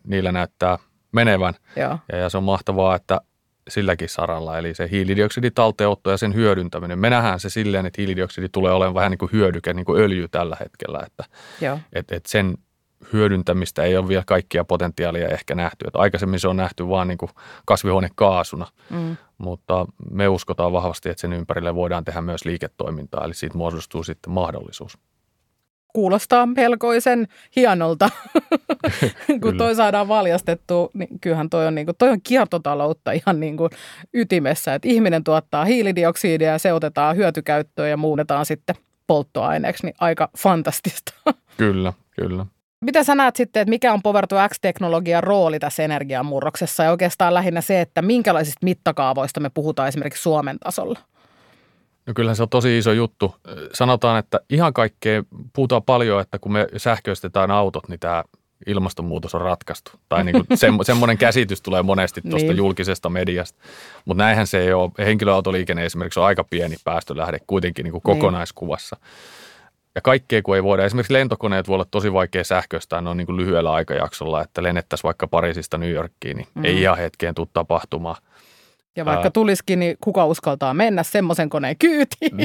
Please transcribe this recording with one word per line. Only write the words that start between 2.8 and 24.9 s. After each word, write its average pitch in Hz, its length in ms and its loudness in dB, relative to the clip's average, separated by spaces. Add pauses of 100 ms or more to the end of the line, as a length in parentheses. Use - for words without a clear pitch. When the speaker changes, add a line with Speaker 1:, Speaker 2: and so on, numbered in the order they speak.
Speaker 1:
että 92 260 -2 (480)
silläkin 87 400 -2
saralla, 82 480 -6
eli 85 160 -6
se 87 180 -6
hiilidioksidin 101 600 0
talteenotto 104 580 2
ja 98 60 0
sen 104 160 -2
hyödyntäminen. 90 680 0
Me 113 100 2
nähdään 117 300 2
se 101 100 -8
silleen, 98 360 -2
että 90 160 -8
hiilidioksidi 92 500 -4
tulee 92 200 2
olemaan 92 220 2
vähän 92 180 2
niin 92 80 -4
kuin 92 120 -4
hyödyke, 90 420 0
niin 87 120 -6
kuin 90 160 2
öljy 92 260 0
tällä 82 320 -4
hetkellä, - 460 -12
että - 180 -18 (380)
Speaker 2:
Joo. 143 180 -4 (140)
Speaker 1:
et, - 180 -8
et 87 140 -10
sen 98 320 0 (560)
hyödyntämistä 92 720 0
ei 90 140 2
ole 95 100 0
vielä 95 200 0
kaikkia 90 380 0
potentiaalia 85 640 -2
ehkä 78 280 -6
nähty. 87 320 -6
Et - 80 -8
aikaisemmin 95 440 0
se 92 80 -2
on 92 100 0
nähty 90 300 -6
vaan 92 200 -2
niin 87 100 -6
kuin 85 140 -10 (340)
kasvihuonekaasuna, 92 1000 0 (220)
Speaker 2:
Mm. 165 280 -8 (200)
Speaker 1:
mutta 90 480 -4 (260)
me 101 160 2
uskotaan 87 440 0
vahvasti, 87 380 -4
että 85 120 -8
sen 87 120 -6
ympärille 85 420 -4
voidaan 87 300 -4
tehdä 85 160 -8
myös 85 240 -8
liiketoimintaa, 78 800 -8
eli 82 80 -8
siitä 82 240 -10
muodostuu 82 460 -6
sitten 82 300 -12
mahdollisuus. - 640 -6 (960)